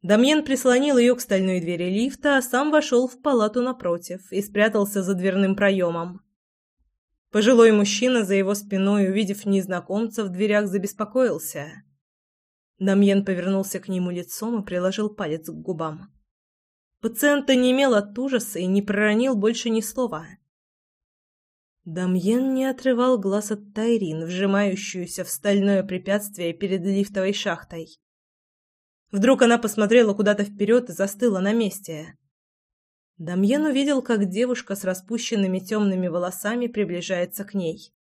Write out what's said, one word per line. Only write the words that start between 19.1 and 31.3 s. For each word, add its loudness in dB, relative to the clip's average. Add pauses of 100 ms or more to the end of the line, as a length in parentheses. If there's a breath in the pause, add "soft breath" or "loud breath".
больше -2
ни 0
слова. -6 (1600)
Дамьен 0
не 0
отрывал 2
глаз -2
от -8
Тайрин, 0
вжимающуюся -2
в -12
стальное 2
препятствие -4
перед -4
лифтовой 0
шахтой. -8 (1120)
Вдруг 4
она 6
посмотрела 4
куда-то 2
вперёд 0
и -12
застыла -2